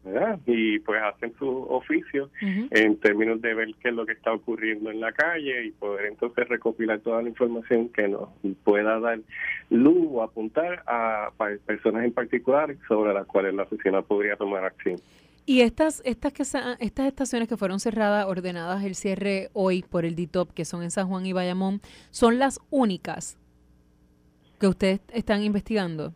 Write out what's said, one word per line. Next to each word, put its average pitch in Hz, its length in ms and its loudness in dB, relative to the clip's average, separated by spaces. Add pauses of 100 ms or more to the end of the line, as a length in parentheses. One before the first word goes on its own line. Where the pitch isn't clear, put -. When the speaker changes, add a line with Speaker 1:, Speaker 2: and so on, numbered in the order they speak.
Speaker 1:
¿verdad? 165 420 -2
Y, 110 340 2
pues, 107 220 -2
hacen 117 340 -4
su 139 120 -6
oficio 139 800 -4 (100)
Speaker 2:
Ujú. 208 300 -2
Speaker 1:
en 107 280 4
términos 110 420 2
de 113 140 -2
ver 110 140 -2 (120)
qué 123 80 -2
es 120 60 -2
lo 113 120 -4
que 113 60 -6
está 113 200 -2
ocurriendo 110 580 -4
en 110 100 -8
la 113 120 -4
calle 147 520 -2
y 107 80 -10
poder 101 340 -6
entonces 120 420 -4
recopilar 113 520 -2
toda 117 220 -2
la 120 60 -4
información 117 600 0
que 104 180 0
nos 104 220 -2 (340)
pueda 107 380 4
dar 117 180 0 (520)
luz 156 400 8
o 117 120 -2
apuntar 151 640 -4
a 113 500 -2
pa-, 107 140 -2 (160)
personas 110 380 0
en 120 80 0
particular 131 640 2 (100)
sobre 107 260 4
las 98 140 0
cuales 95 280 2
la 98 100 -2
oficina 98 380 0
podría 104 340 0
tomar 98 280 -4
acción. 92 360 -4 (480)
Speaker 2:
Y 254 120 6
estas, 269 440 2
estas 254 280 -4
que 285 120 -6
se, 269 140 -4 (220)
estas 254 260 -2
estaciones 247 420 -2
que 233 80 -4
fueron 196 220 -2
cerradas, 208 480 0
ordenadas 180 560 -4
el 190 140 -4
cierre 196 560 -2
hoy 185 360 2
por 170 160 -2
el 170 120 -2
ditop, 175 360 -2
que 170 120 -6
son 175 180 -6
en 170 80 -6
San 190 160 -2
Juan 185 180 -4
y 185 80 -2
Bayamón, 185 480 0 (300)
¿son 233 300 6
las 269 180 2 (120)
únicas 190 680 -2 (1200)
que 202 80 2
ustedes 190 340 2 (120)
están 208 320 0
investigando? 190 720 -2